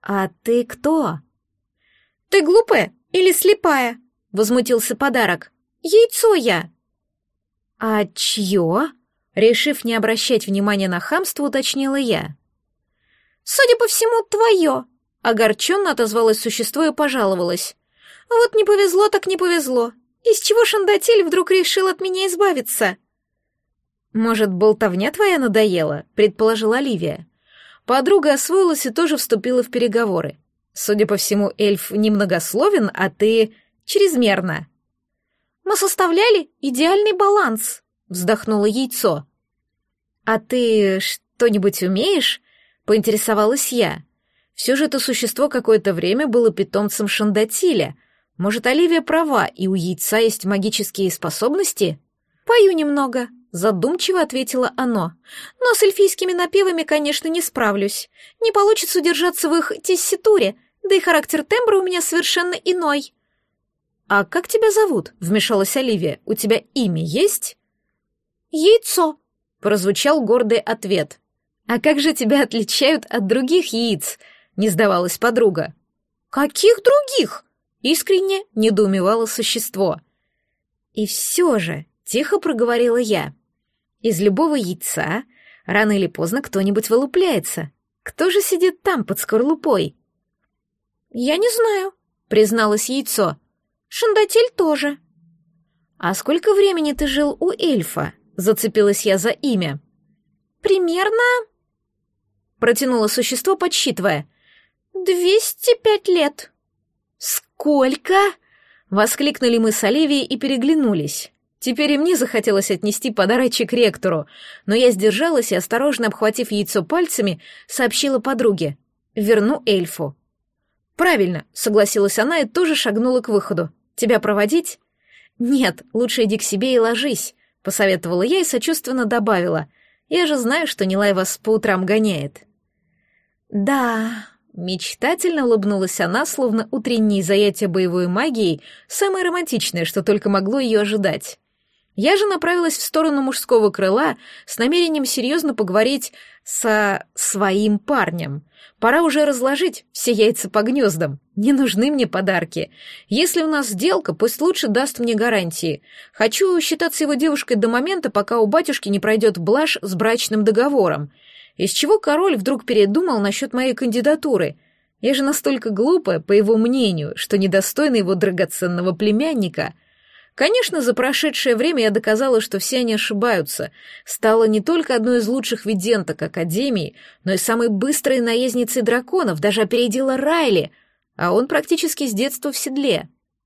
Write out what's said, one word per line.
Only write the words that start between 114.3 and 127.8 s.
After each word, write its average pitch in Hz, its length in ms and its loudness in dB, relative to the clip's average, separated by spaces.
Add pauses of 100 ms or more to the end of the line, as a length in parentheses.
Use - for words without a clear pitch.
но 202 100 0
я 247 160 4
сдержалась 226 600 0
и, 190 40 0
осторожно 240 520 -2
обхватив 208 440 -2
яйцо 202 320 -2
пальцами, 247 580 -2 (260)
сообщила 254 520 -2
подруге: 220 580 -2 (380)
"Верну 220 500 0
эльфу". 180 500 -2 (800)
"Правильно", 202 580 0
согласилась 208 640 0
она 311 200 0
и 269 60 0
тоже 320 300 0
шагнула 240 460 0
к 233 80 -10
выходу. 180 420 -2 (240)
"Тебя 220 240 2
проводить?" 208 600 0 (600)
"Нет, 240 440 0 (100)
лучше 240 300 0
иди 214 140 0
к 214 60 -6
себе 240 300 -2
и 240 60 4
ложись", 226 560 -2 (280)
посоветовала 185 600 0